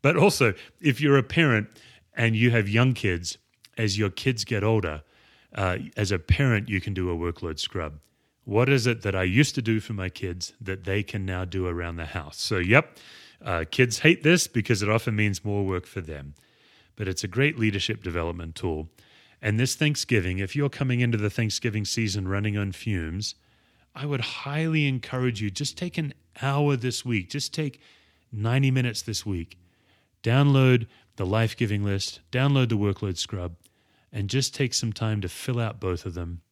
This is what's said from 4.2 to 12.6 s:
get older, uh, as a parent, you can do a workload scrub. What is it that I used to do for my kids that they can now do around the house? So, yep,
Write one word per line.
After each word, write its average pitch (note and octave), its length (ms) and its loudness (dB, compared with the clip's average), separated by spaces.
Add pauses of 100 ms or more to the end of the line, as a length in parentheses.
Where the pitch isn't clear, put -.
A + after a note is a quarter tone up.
get G#2 180 -2
older, F2+ 400 0 (520)
uh, F#2 240 0 (180)
as G#2 160 0
a F#2 60 0
parent, A2+ 500 2
you G2 120 -2
can G2 140 -6
do F2+ 160 -2
a E2+ 60 -2
workload E2 420 -4
scrub. D2+ 400 -8 (460)
What A2+ 240 2
is B2+ 180 4
it A#2 160 0
that F#2+ 140 -2
I F#2 80 0
used A2+ 320 4
to C3 60 -2
do A2 180 0
for A2 140 -10
my F#2+ 140 -4
kids F2+ 520 -8
that F#2+ 240 -8
they G2 180 0
can G2 240 -6
now F#2 180 -4
do F#2 220 -4
around E2+ 300 -4
the E2 100 -8
house? D#2 340 -10
So, G2+ 180 -2
yep, G#2 380 4 (480)